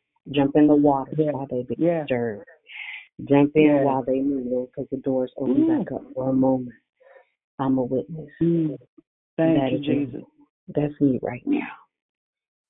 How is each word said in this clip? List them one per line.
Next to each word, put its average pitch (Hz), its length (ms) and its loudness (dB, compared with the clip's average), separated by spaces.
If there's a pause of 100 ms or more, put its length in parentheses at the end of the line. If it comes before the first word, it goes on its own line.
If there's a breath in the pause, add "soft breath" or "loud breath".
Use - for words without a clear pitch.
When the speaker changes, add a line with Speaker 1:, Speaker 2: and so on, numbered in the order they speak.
(320)
Speaker 1:
Jump 143 240 0
in 151 120 6
the 147 80 6
water 139 420 2
Speaker 2:
Yeah. 151 140 0
Speaker 1:
while 135 160 -6
they 123 160 -4
be 120 140 -8
Speaker 2:
Yeah. 165 280 0
Speaker 1:
stirred. 117 400 -4 (800 loud breath)
Jump 143 320 4
in 156 80 6
Speaker 2:
Yeah. 147 200 4
Speaker 1:
while 135 200 0
they 131 180 -2
move 139 260 -2
in, 123 200 -4
'cause 131 220 -10
the 135 80 -6
doors 131 400 -4
open 269 260 2
Speaker 2:
Mm. 320 160 2
Speaker 1:
back 185 140 -6
up - 200 -12
for 131 160 -4
a 135 40 0
moment. 131 440 0 (800 soft breath)
I'm 131 200 0
a 131 60 0
witness. 131 460 -6 (120)
Speaker 2:
Mm. 165 360 0 (600)
Thank 160 220 2
Speaker 1:
That 131 120 0
Speaker 2:
you, - 60 0
Speaker 1:
is 143 100 -8
me. 143 180 0
Speaker 2:
Jesus. 117 200 -12 (420)
Speaker 1:
That's 147 340 -4
me 135 200 2
right - 260 -8
now. - 240 -2 (1000)